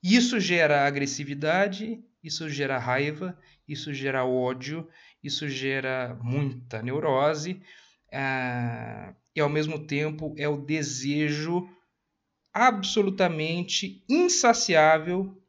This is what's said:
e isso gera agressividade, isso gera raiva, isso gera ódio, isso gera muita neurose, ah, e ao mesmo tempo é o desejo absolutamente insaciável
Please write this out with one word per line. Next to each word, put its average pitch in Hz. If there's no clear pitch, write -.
e 190
isso 247
gera 160
agressividade, 156
isso 160
gera 135
raiva, 147
isso 147
gera 135
ódio, 127
isso 147
gera 131
muita 123
neurose, 151
ah, 120
e 160
ao 147
mesmo 151
tempo 151
é 143
o 147
desejo 147
absolutamente 190
insaciável 190